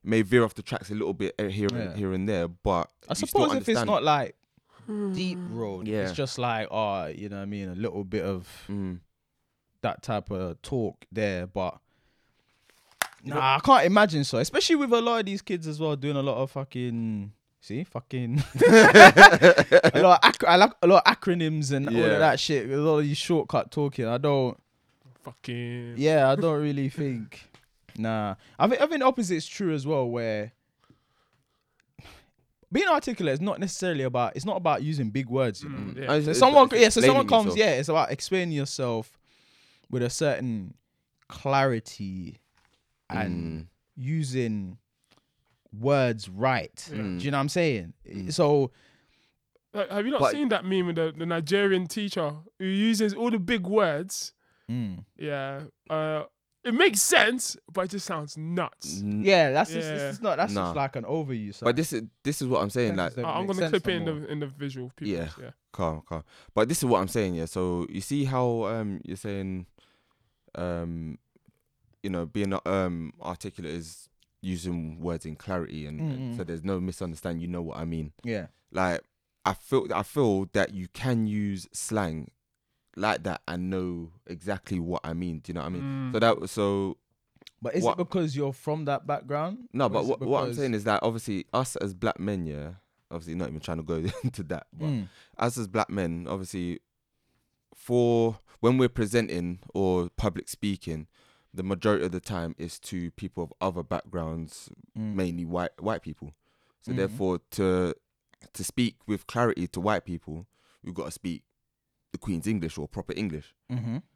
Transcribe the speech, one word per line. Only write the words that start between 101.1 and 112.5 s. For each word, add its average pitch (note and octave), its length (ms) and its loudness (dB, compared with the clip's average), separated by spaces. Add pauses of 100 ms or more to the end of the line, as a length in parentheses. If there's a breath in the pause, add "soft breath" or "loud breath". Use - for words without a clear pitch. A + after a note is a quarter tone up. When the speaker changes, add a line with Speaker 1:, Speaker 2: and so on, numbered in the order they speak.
Speaker 1:
the F#2 100 -8
majority F#2+ 420 0
of F2+ 60 -2
the F2+ 80 -4
time E2+ 400 -8
is E2+ 200 -10
to F2 320 -8
people - 320 -10
of D#2+ 160 -12
other F2+ 240 -4
backgrounds, E2 840 -8 (280)
Speaker 2:
Mm. G#2+ 180 -6
Speaker 1:
mainly F2 300 -4
white, F2 260 -4 (100)
white G2 220 -4
people. D2 300 -14 (480)
So - 100 -12
Speaker 2:
Mm-hmm. - 60 -4
Speaker 1:
therefore, F#2+ 420 -2 (120)
to, F#2 440 0 (580)
to - 100 -12
speak A#2+ 320 -2 (120)
with G#2 200 -6
clarity A#2 400 -2
to - 120 -10
white G2 240 -2
people, E2 440 -12 (360)
we've F2+ 120 -12
gotta E2+ 160 -8
speak - 320 -10 (680)
the - 60 -12
Queen's E2+ 300 -6
English F2 300 -4